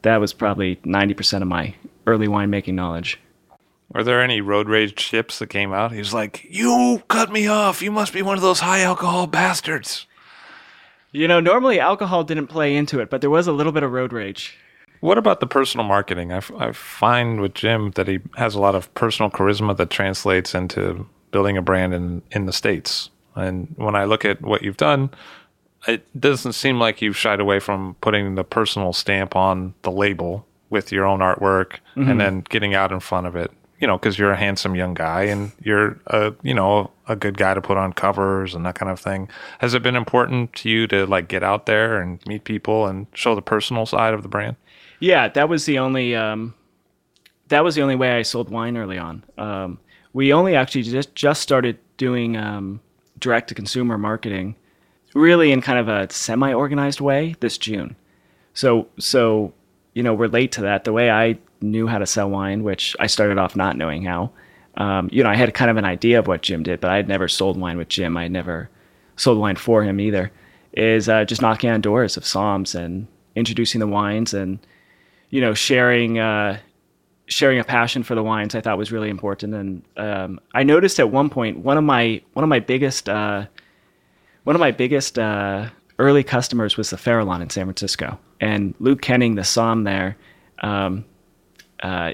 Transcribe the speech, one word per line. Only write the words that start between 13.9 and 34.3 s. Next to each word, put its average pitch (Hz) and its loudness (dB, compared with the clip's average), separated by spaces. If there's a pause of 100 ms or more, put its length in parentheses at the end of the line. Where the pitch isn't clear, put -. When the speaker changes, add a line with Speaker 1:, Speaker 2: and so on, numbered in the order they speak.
Speaker 1:
road 127 -2
rage. 101 -10 (420)
Speaker 2:
What 190 4
about 214 2
the 127 0
personal 123 0
marketing? 92 0
I, 90 -4
f-, - -8
I 58 -4
find 117 0
with 98 -2
Jim 107 0
that 95 0
he 95 -2 (160)
has 113 0
a 101 -2
lot 98 6
of 92 -4
personal 110 0
charisma 101 2
that 90 0
translates 95 0
into 92 -4 (220)
building 98 2
a 90 0
brand 92 2
in, 87 -4 (100)
in 101 -2
the 90 -4
States. - -4 (280)
And 92 -6
when 107 -2
I 101 2
look 107 0
at 101 0
what 101 0
you've 98 -6
done, 139 2 (760)
it 117 -4
doesn't 131 2
seem 131 0
like 113 0
you've 104 -2
shied 104 0
away 98 4
from 95 -6
putting 101 0
the 95 -2
personal 101 -2
stamp 98 -2
on 92 0
the 92 -2
label 95 -2 (240)
with 104 -2
your 98 0
own 98 2
artwork 95 2 (140)
Speaker 1:
Mm-hmm. 135 2
Speaker 2:
and - 4
then 95 0
getting 104 0
out 95 2
in 92 -4
front 90 -4
of 87 -6
it, 85 -4 (280)
you 147 2
know, 95 2
'cause 104 -2
you're 101 4